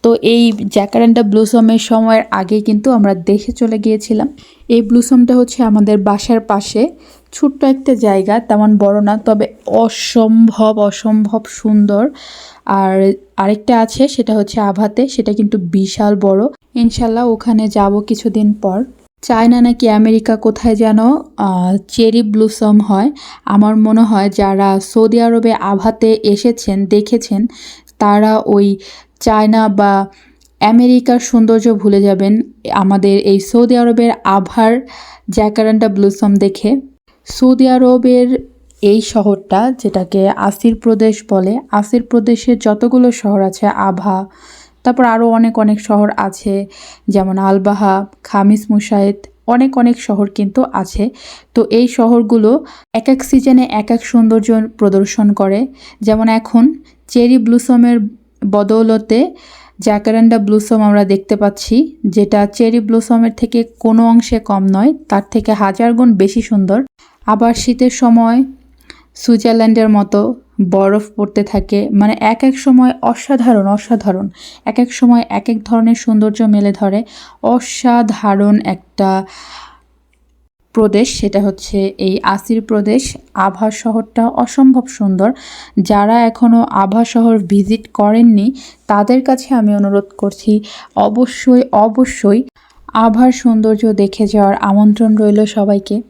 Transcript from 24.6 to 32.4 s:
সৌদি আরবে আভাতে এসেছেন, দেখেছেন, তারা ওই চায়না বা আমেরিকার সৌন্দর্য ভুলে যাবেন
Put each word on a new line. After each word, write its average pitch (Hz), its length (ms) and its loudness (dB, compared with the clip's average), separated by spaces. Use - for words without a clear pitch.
সৌদি 220 400 0
আরবে 233 320 2
আভাতে 220 720 0
এসেছেন, 202 640 -2
দেখেছেন, 208 600 -2
তারা 214 480 2
ওই 202 300 2
চায়না 220 480 2
বা 196 380 0
আমেরিকার 247 580 2
সৌন্দর্য 226 560 2
ভুলে 202 280 2
যাবেন 202 400 0